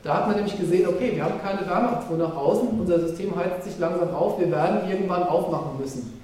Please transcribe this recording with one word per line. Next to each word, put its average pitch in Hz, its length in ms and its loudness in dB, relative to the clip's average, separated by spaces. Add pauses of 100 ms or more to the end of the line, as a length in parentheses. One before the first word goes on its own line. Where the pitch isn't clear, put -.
Da 151 100 0
hat 208 140 2
man 208 100 2
nämlich 208 200 -2
gesehen, 175 300 4
okay, 247 280 0
wir 147 100 -2
haben 202 180 -2
keine 196 260 -4
Wärmeabfuhr 175 480 0
nach 165 180 0
außen, 214 340 2 (100)
unser 175 220 4
System 175 340 -2
heizt 175 300 -2
sich - 120 -10
langsam 170 380 0
auf, - 240 0
wir 170 100 2
werden 185 400 2
irgendwann 185 340 0
aufmachen 160 540 0
müssen 131 460 -8